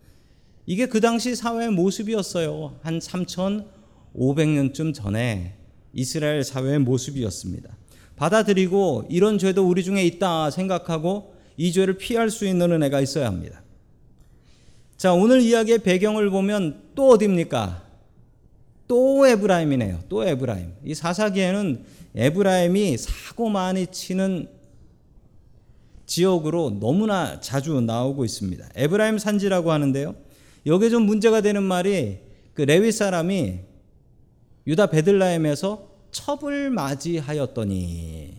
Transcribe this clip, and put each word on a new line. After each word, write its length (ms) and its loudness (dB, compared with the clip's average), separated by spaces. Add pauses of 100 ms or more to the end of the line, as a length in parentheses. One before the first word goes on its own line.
(640)
이게 220 -2
그 160 0
당시 340 0
사회의 340 -4
모습이었어요. 1080 -2
한 200 -6
삼천오백 1500 -4
년쯤 460 0
전에 640 -4 (360)
이스라엘 520 -2
사회의 340 -2
모습이었습니다. 1000 -4 (400)
받아들이고 960 2
이런 280 2
죄도 300 2
우리 160 2
중에 200 0
있다 460 0
생각하고 840 -4 (220)
이 160 0
죄를 260 2
피할 320 0
수 160 -4
있는 260 2
은혜가 280 2
있어야 260 -2
합니다. 360 -8 (1300)
자, 160 2
오늘 280 6
이야기의 400 4
배경을 500 2
보면 520 -2 (120)
또 160 6
어딥니까? 720 2 (1040)
또 400 6
에브라임이네요. 840 2
또 180 -2
에브라임. 480 -4 (100)
이 100 -8
사사기에는 920 -2 (300)
에브라임이 840 2
사고 500 -6
많이 400 -2
치는 600 -4 (1600)
지역으로 760 0
너무나 600 0
자주 400 -4
나오고 440 -2
있습니다. 500 -8
에브라임 440 0
산지라고 520 0
하는데요. 440 0 (520)
여기에 240 4
좀 140 4
문제가 360 4
되는 220 0
말이 560 -2 (360)
그 80 -4
레위 280 4
사람이 720 -2 (1080)
유다 220 2
베들레헴에서 1000 0 (220)
첩을 600 -6
맞이하였더니, 1700 -6